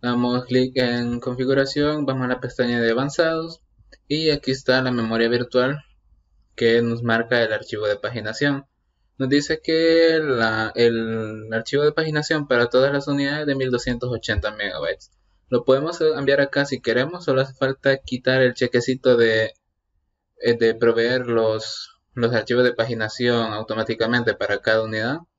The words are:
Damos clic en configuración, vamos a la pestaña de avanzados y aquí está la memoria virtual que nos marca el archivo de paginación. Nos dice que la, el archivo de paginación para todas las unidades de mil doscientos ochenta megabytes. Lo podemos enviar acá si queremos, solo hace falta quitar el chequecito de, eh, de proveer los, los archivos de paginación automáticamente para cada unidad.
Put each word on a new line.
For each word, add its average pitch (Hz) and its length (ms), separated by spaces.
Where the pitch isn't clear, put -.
Damos 123 440
clic 127 320
en 120 420
configuración, 135 840
vamos 131 180
a 123 60
la 123 100
pestaña 120 400
de 117 120
avanzados 160 720
y 156 220
aquí 143 220
está 131 300
la 131 100
memoria 117 360
virtual 123 560
que 117 260
nos 117 220
marca 117 400
el 110 80
archivo 107 340
de 104 120
paginación. 120 680
Nos 131 100
dice 147 340
que 165 640
la, 113 520
el 113 760
archivo 113 320
de 151 80
paginación 151 560
para 120 200
todas 131 260
las 139 160
unidades 143 360
de 139 100
mil 131 160
doscientos 123 380
ochenta 107 460
megabytes. 92 560
Lo 123 160
podemos 143 340
enviar 139 400
acá 143 240
si 135 160
queremos, 147 460
solo 131 160
hace 135 120
falta 135 440
quitar 131 440
el 123 120
chequecito 127 640
de, 110 360
eh, 113 200
de 113 180
proveer 117 520
los, 110 720
los 120 200
archivos 120 300
de 123 80
paginación 113 800
automáticamente 110 840
para 101 280
cada 110 200
unidad. 110 360